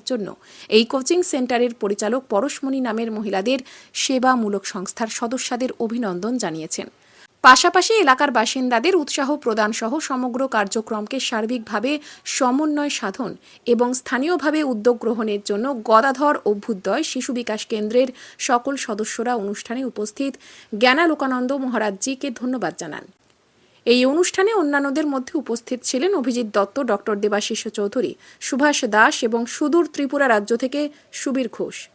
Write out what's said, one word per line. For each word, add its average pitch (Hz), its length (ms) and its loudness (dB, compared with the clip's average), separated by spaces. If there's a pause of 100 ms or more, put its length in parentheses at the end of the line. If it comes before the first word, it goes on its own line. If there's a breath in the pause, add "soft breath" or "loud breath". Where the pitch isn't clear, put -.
জন্য 226 300 -4 (340 loud breath)
এই 220 160 6
কোচিং 277 380 0
সেন্টারের 247 500 0
পরিচালক 214 560 -2
পরশমণি 269 520 -2
নামের 226 300 -4
মহিলাদের 208 480 -2 (340 loud breath)
সেবামূলক 233 720 2
সংস্থার 214 420 -6
সদস্যদের 247 600 -4 (100)
অভিনন্দন 226 580 -4
জানিয়েছেন। 160 500 -4 (540 soft breath)
পাশাপাশি 349 520 8
এলাকার 285 380 4
বাসিন্দাদের 247 640 0
উৎসাহ 294 400 0
প্রদান 220 360 0
সহ 226 280 -4
সমগ্র 254 480 -4
কার্যক্রমকে 214 720 -4
সার্বিকভাবে 226 800 -4 (260 loud breath)
সমন্বয় 294 640 0
সাধন 208 460 -6 (300 loud breath)
এবং 240 280 2
স্থানীয়ভাবে 294 680 0
উদ্যোগ 240 340 2
গ্রহণের 220 480 -2
জন্য 226 380 -2
গদাধর 269 640 4
অভ্যুদয় 208 580 -2
শিশু 262 300 -6
বিকাশ 226 320 -4
কেন্দ্রের 226 420 0 (320 loud breath)
সকল 262 360 0
সদস্যরা 226 600 -4
অনুষ্ঠানে 226 500 -6
উপস্থিত 262 520 -6 (420 loud breath)
জ্ঞানা 262 280 6
লোকানন্দ 262 440 0
মহারাজজিকে 262 800 -4
ধন্যবাদ 226 480 -4
জানান। 160 260 -10 (800 soft breath)
এই 247 200 6
অনুষ্ঠানে 359 480 2
অন্যান্যদের 285 540 0
মধ্যে 262 300 -4
উপস্থিত 233 460 -4
ছিলেন 349 320 0
অভিজিৎ 247 380 0
দত্ত, 202 300 0
ডক্টর 214 320 -2
দেবাশিস 208 520 -2
চৌধুরী, 202 480 -2 (240 loud breath)
সুভাষ 285 460 2
দাস 220 380 4
এবং 233 220 0
সুদূর 311 480 2
ত্রিপুরা 285 340 0
রাজ্য 220 300 2
থেকে 277 320 -2 (220 loud breath)
সুবীর 262 400 -4
ঘোষ। - 440 -10